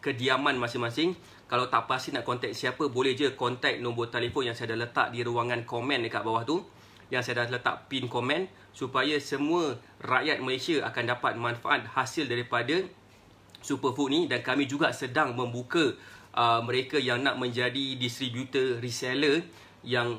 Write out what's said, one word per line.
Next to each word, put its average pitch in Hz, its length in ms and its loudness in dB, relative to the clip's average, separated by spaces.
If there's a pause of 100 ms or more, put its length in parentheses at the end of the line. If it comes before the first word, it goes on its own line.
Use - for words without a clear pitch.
kediaman 131 560 2
masing-masing. 120 560 0 (320)
Kalau 123 240 2
tak 117 160 4
pasti 131 240 -2
nak 131 160 -4
contact 123 320 -2
siapa, 131 320 0
boleh 127 240 2
je 131 240 0
contact 123 400 0
nombor 120 320 -2
telefon 120 400 0
yang 113 80 -4
saya 113 160 -4
dah 113 80 -2
letak 120 320 0
di 120 80 -2
ruangan 120 400 0
komen 120 400 -2
dekat 113 240 -4
bawah 113 160 0
tu. 147 160 0 (480)
Yang 127 240 -2
saya 120 160 0
dah 123 80 -4
letak - 320 -2
pin 123 240 -4
komen 139 400 0 (240)
supaya 135 480 0
semua 147 560 0 (240)
rakyat 131 400 2
Malaysia 131 400 0
akan 120 240 -2
dapat 120 320 0
manfaat 120 560 0
hasil 135 320 -2
daripada 120 560 0 (800)
superfood 135 480 0
ni. 151 160 4
Dan 120 160 0
kami 135 240 2
juga 139 240 2
sedang 127 480 0
membuka, 123 560 0 (400)
uh, 117 320 6
mereka 131 320 0
yang 123 240 2
nak 127 160 2
menjadi 123 560 -2
distributor, 123 880 -2
reseller 139 640 2 (400)
yang 120 320 0